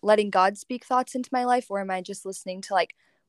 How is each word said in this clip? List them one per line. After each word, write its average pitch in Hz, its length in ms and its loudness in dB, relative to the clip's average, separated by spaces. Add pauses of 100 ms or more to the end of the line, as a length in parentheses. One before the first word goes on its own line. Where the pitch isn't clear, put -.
letting 208 280 4
God 196 260 4
speak - 280 -10
thoughts 254 300 0
into 247 180 -6
my 247 120 0
life, 247 260 0
or 202 100 -4
am 190 100 -6
I 185 100 -4
just 190 240 -12
listening 190 380 -10
to, - 120 -8
like, 170 200 2 (340)